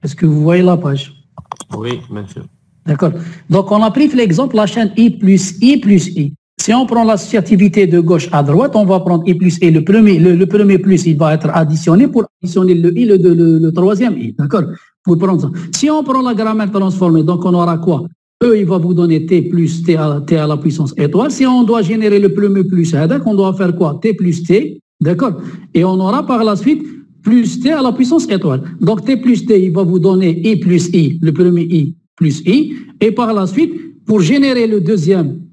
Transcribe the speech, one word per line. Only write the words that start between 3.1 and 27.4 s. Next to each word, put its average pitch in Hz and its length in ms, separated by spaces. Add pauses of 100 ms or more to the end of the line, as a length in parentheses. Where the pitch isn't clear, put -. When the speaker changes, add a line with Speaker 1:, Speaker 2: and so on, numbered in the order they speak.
Speaker 1:
Donc, 190 200
on 208 120
a 220 80
pris 277 180
l'exemple, 240 480
la 214 100
chaîne 214 300
I 226 140
plus 190 500
I 269 160
plus 190 400
I. 143 160 (280)
Si - 120
on 247 140
prend 233 180
l'associativité 202 800
de 175 140
gauche 165 320
à 147 100
droite, 165 320
on 214 100
va 185 160
prendre 175 280
I 180 60
plus 175 280
I. 175 80
Le 160 140
premier, 202 340
le, 175 160
le 185 120
premier 202 320
plus, 190 280
il 160 100
va 156 180
être 151 180
additionné 165 560
pour 240 160 (180)
additionner 180 320
le 170 240
I, 247 60
le, 208 120
le, 175 180
le, 165 240
le 160 140
troisième 190 460
I. 113 200
D'accord ? 147 260 (400)
Pour 170 140
prendre 185 220
ça. 139 100 (240)
Si 294 160
on 311 120
prend 262 200
la 247 120
grammaire 220 360
transformée, 185 540
donc 175 200
on 180 100
aura 170 240
quoi ? 170 280 (380)
E, 233 140
il 202 80
va 180 120
vous 175 160
donner 165 320
T 175 160
plus 170 400
T 170 140
à, 151 300
T 170 100
à 151 100
la 151 100
puissance 143 400
étoile. 180 340
Si 269 160
on 254 180
doit 226 180
générer 208 360
le 202 140
premier 196 320
plus, 170 280
donc 165 340
on 214 80
doit 190 200
faire 185 220
quoi ? 151 240
T 220 140
plus 175 280
T, 190 380 (200)
d'accord ? 175 400 (340)
Et 165 100
on 185 160
aura 202 240
par 226 200
la 208 120
suite - 280 (380)
plus 220 380